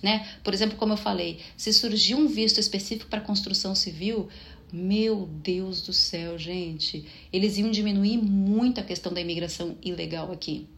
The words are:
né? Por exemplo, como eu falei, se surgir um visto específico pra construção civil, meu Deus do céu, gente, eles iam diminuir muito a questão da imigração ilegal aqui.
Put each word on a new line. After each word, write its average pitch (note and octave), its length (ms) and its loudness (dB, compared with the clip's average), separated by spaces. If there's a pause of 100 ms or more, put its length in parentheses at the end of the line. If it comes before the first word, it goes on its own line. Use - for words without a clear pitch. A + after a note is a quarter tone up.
né? G#3+ 240 2 (160)
Por G3+ 100 0
exemplo, G#3 240 2
como G#3+ 180 2
eu - 20 -2
falei, F3 420 -2 (180)
se - 160 -2
surgir G#3+ 440 4
um D4+ 100 6
visto A3 320 4
específico G#3 500 -2
pra G#3+ 120 -2
construção G3 540 -2
civil, F#3+ 540 -2 (440)
meu G3 560 0 (140)
Deus F#3 400 -2
do F#3 100 -8
céu, E3+ 460 0
gente, E3 680 -4 (260)
eles G3 240 2
iam G#3+ 140 2
diminuir G#3 480 4
muito G#3+ 600 4
a G3+ 40 -4
questão F3+ 280 -4
da F3 80 -2
imigração E3+ 640 -4
ilegal E3 500 -4
aqui. D#3 340 -6 (120)